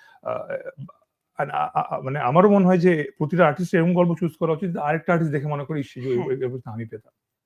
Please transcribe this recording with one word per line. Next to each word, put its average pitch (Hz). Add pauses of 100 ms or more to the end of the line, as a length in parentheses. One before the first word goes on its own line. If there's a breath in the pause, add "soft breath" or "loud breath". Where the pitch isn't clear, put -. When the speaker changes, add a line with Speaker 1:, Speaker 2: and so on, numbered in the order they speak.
(220 soft breath)
Speaker 1:
আ, - (800)
and 143
আ, 151
আ, 156
আ, -
মানে 139
আমারও 160
মনে 196
হয় 185
যে 165
প্রতিটা 165
আর্টিস্ট 165
এরকম 175
গল্প 175
চুজ 170
করা 165
উচিত, 170
আরেকটা 156
আর্টিস্ট 165
দেখে 143
মনে 143
করে, 151
"ইস, 131
এই, 127
Speaker 2:
হ্যাঁ। 123
Speaker 1:
এই, 131
এই 123
অবস্থা 123
আমি 113
পেতাম।" - (340)